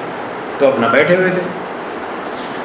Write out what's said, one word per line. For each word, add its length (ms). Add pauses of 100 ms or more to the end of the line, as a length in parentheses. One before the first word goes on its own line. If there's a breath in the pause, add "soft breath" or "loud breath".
(600)
तो 80
अपना 200
बैठे 280
हुए 140
थे। 380 (960)